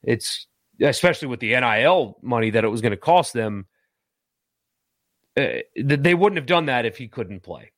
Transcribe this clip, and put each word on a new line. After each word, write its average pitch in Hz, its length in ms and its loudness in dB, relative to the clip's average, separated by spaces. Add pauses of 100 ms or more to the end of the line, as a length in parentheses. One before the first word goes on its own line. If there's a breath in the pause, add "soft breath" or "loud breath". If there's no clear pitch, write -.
It's, - 440 -4 (340)
especially 139 480 0
with 120 120 -8
the 113 140 0
N 127 100 2
I 113 180 2
L 151 400 2
money 113 280 0
that 110 140 2
it 113 40 2
was 110 120 -4
gonna 107 160 0
cost 170 380 2
them, 107 320 -6 (1700)
uh, - 240 -2 (160)
th-, 139 240 0
they 170 140 4
wouldn't 185 240 2
have 135 80 -8
done 170 200 2
that 123 200 0
if 110 100 -6
he 120 120 -14
couldn't 98 340 -10
play. 76 360 -18